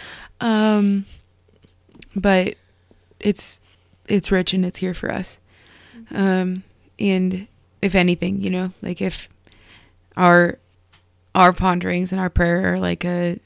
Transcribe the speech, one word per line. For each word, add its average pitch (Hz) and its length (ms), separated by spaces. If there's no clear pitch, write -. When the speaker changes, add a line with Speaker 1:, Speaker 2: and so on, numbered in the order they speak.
Speaker 1:
been. 233 100
Um, 208 560
but 190 400
it's, - 400
it's 208 240
rich 185 220
and 185 120
it's 180 140
here 185 140
for - 180
us. - 280
Speaker 2:
Mm-hmm. 226 200
Speaker 1:
Um, 185 480
and 185 480
if 190 140
anything, 180 460
you 196 80
know, 185 220
like, 180 200
if - 280
our, 175 420
our 185 180
ponderings 180 580
and 185 80
our 185 100
prayer 175 440
are 185 60
like 175 260
a, 175 400